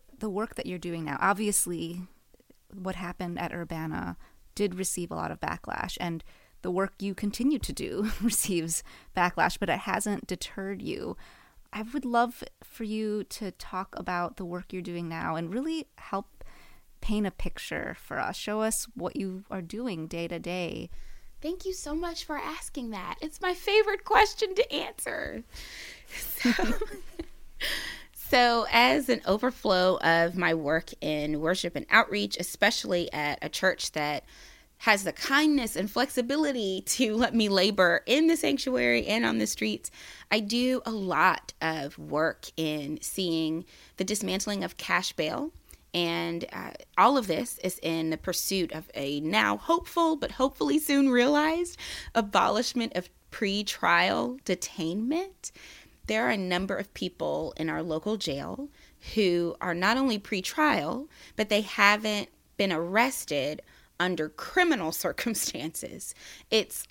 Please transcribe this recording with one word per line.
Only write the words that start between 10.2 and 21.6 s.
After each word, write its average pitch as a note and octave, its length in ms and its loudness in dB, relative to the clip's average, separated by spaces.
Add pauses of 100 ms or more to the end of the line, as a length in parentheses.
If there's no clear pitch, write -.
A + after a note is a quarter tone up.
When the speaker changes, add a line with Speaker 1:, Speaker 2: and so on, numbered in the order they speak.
Speaker 1:
deterred F#3+ 540 -8
you. - 380 -8 (520)
I G#3 120 -8
would C4 240 -6
love A#3+ 360 2 (220)
for - 200 -12
you G#3+ 400 -2
to - 260 -10
talk - 480 -10
about F3 400 -4
the F#3 80 -8
work F3 260 -8
you're F#3 80 -6
doing F3 260 -8
now E3 300 -4
and E3+ 160 -4
really D4+ 340 -4 (120)
help - 300 -6 (760)
paint G#3+ 240 2
a F#3 40 0
picture - 680 -4
for - 180 -6
us. C3+ 180 -2
Show G#3+ 260 -2
us A3 320 0
what E3+ 220 -4
you F#3+ 320 -6
are F#3+ 140 -6
doing F3 460 -6
day E3+ 180 -6
to E3+ 140 -6
day. F3 500 -6 (500)
Speaker 2:
Thank F4+ 240 -6